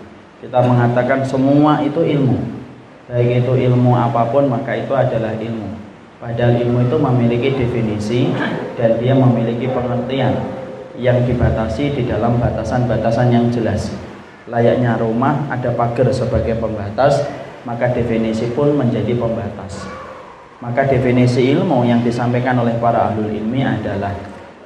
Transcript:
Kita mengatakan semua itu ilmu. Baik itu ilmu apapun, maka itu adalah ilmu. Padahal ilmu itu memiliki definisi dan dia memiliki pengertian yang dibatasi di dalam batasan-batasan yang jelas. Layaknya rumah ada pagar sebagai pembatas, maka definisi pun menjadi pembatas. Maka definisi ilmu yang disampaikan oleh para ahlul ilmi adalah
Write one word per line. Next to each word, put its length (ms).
Kita 160
mengatakan 640
semua 640
itu 160
ilmu. 320
Baik 400
itu 240
ilmu 240
apapun, 560
maka 240
itu 160
adalah 480
ilmu. 320
Padahal 400
ilmu 320
itu 80
memiliki 560
definisi 800
dan 240
dia 160
memiliki 560
pengertian 640
yang 240
dibatasi 720
di 160
dalam 320
batasan-batasan 880
yang 240
jelas. 400
Layaknya 480
rumah 480
ada 320
pagar 320
sebagai 480
pembatas, 640
maka 320
definisi 560
pun 240
menjadi 400
pembatas. 720
Maka 240
definisi 720
ilmu 280
yang 200
disampaikan 560
oleh 160
para 320
ahlul 200
ilmi 360
adalah 480